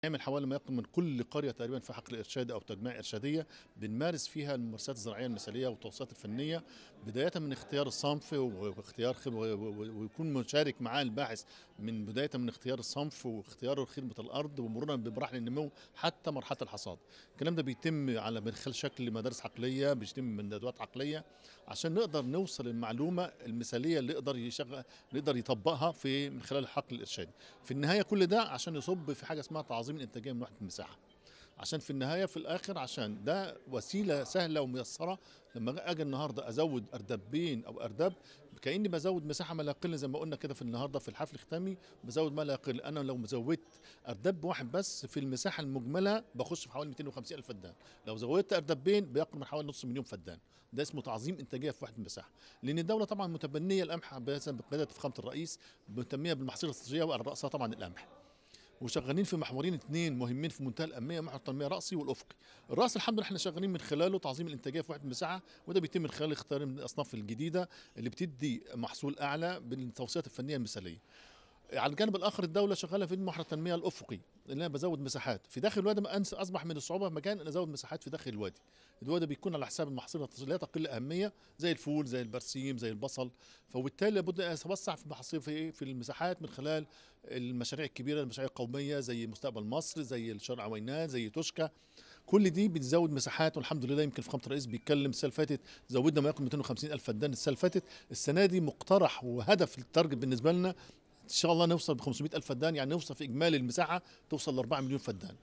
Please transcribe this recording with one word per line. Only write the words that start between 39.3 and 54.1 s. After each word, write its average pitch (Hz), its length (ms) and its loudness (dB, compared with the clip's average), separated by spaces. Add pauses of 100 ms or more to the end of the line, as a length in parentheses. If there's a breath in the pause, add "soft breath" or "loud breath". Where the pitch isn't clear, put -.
ما 156 100 -2
لا 147 80 0
يقل، 165 260 -2
زي 135 100 -2
ما 135 120 -2
قلنا 160 160 -4
كده 139 180 -6
في - 80 -10
النهاردة 131 380 -2
في - 100 -10
الحفل 151 260 -6
الختامي، 180 420 -4 (260 loud breath)
بزود 143 300 2
ما 151 80 0
لا 143 120 0
يقل. 127 280 -2
أنا 151 180 -4
لو 131 260 -2
زودت 127 340 2 (480 loud breath)
أردب 143 360 0
واحد 147 280 -2
بس - 340 -2
في - 140 -4
المساحة 139 420 -2
المجملة 151 600 2 (120)
بخش 123 300 -2
في - 80 -18
حوالي 147 160 -4
ميتين 143 180 -8
وخمسين 131 300 -8
ألف 135 100 -12
فدان، 92 260 -10 (340 loud breath)
لو 110 100 -4
زودت 151 360 2
أردبين 165 520 4
بيقرب 147 320 0
من 139 80 -8
حوالي 147 220 -4
نص 143 180 -8
مليون 127 200 -2
فدان. 87 320 -10 (360 soft breath)
ده 135 100 0
اسمه 147 180 -4
تعظيم 117 380 -4
إنتاجية 135 320 -4
في - 140 -8
وحدة 110 120 -14
المساحة، - 340 -10 (320 loud breath)
لأن 147 160 0
الدولة 208 260 2
طبعًا 196 220 -2
متبنية 165 560 0
القمح 165 340 -4